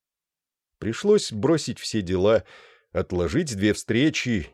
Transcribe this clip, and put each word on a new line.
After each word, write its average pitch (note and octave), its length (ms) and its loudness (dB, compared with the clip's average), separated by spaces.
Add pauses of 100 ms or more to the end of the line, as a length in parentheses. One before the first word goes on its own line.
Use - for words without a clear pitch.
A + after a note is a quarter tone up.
(840)
Пришлось G3+ 480 0
бросить C3+ 460 0
все - 240 -4
дела, F#2 420 2 (480)
отложить F2+ 640 -2
две G2+ 160 2
встречи A#2+ 800 -2